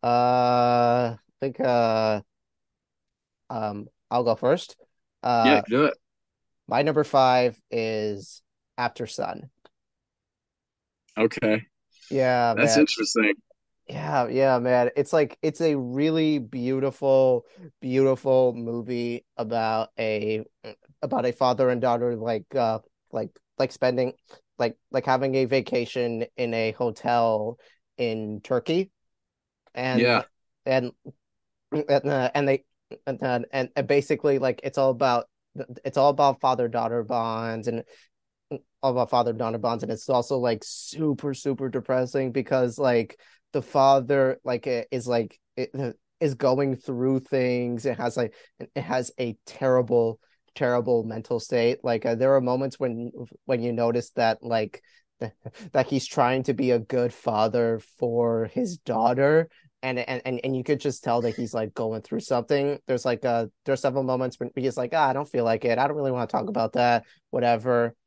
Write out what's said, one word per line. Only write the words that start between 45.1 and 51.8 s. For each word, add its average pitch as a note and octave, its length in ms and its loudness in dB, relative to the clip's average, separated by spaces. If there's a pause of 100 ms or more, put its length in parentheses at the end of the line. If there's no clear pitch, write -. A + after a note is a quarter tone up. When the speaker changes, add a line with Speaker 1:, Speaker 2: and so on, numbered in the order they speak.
Speaker 1:
i-, C3 360 -6 (260)
is C#3+ 160 0
going C3+ 400 2
through C3 460 -2
things. B2 640 -2
It A#2+ 120 -2
has, A#2+ 180 -4
like, A#2 180 -2 (260)
it C#3 220 -10
has B2+ 380 -4
a A#2 160 -4 (100)
terrible, A#2+ 760 2 (360)
terrible B2 480 0
mental A2+ 360 -6
state. A#2+ 440 0